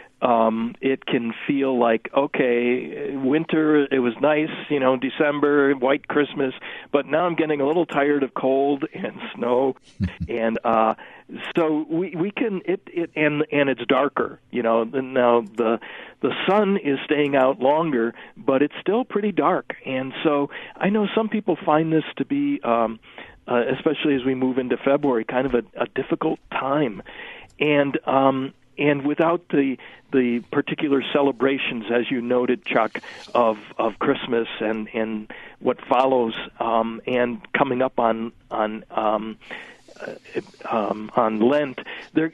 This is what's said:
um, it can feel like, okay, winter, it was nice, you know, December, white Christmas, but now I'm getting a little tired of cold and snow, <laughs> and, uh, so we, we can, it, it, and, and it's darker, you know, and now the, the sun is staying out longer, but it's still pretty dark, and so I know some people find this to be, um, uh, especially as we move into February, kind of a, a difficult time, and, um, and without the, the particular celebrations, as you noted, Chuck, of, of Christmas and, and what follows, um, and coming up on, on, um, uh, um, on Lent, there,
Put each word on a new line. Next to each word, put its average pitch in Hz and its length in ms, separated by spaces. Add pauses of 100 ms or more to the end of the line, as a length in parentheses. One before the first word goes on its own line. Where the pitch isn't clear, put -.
(200)
um, 113 600
it 135 240
can 117 300 (140)
feel 135 280
like, 117 380
okay, 127 1000
winter, 151 760
it 135 80
was 120 220
nice, 151 300 (180)
you 147 100
know, 131 180
December, 143 800
white 135 320
Christmas, 135 480 (380)
but 139 140
now 156 200
I'm 170 80
getting 156 260
a 135 60
little 143 200
tired 143 360
of 131 120
cold 139 580
and - 260 (160)
snow, 123 400 (260)
<laughs> - 280
and, 113 360
uh, 113 300 (640)
so 156 320
we, 165 260
we 180 160
can, 208 360
it, 185 200
it, 170 300
and, 151 340
and 143 180
it's 120 180
darker, 131 520 (140)
you 120 100
know, 113 200
and 131 300
now 120 280
the, 113 400 (400)
the - 100 (160)
sun 196 300
is 143 280
staying 143 300
out 135 240
longer, 135 560 (220)
but 135 260
it's 147 180
still 214 220
pretty 208 300
dark, 147 420 (100)
and 131 280 (100)
so 143 280 (260)
I 190 140
know 208 260
some 220 140
people 196 340
find 160 280
this 160 120 (140)
to 135 60
be, 143 380
um, 117 380 (480)
uh, 123 120 (160)
especially 147 380
as 123 100
we 131 120
move 127 220
into 123 180
February, 139 480
kind 127 220
of 135 80
a, 117 100 (100)
a 120 120 (100)
difficult 160 420 (140)
time, 135 500 (560)
and, 143 480
um, 135 480 (240)
and 143 260
without 165 440
the, 135 280 (360)
the 123 280 (100)
particular 143 520 (100)
celebrations, 135 800
as 120 180
you 127 100
noted, 123 440
Chuck, 113 360 (340)
of, 113 240 (200)
of 110 200
Christmas 123 500 (120)
and, 107 340
and 110 380 (280)
what 123 260
follows, 127 480 (240)
um, 113 480
and 123 340 (120)
coming 131 300
up 131 160
on, 113 340 (180)
on, 110 400
um, 110 460 (640)
uh, - 140 (560)
um, 107 460
on 110 240
Lent, 135 400 (340)
there, 160 200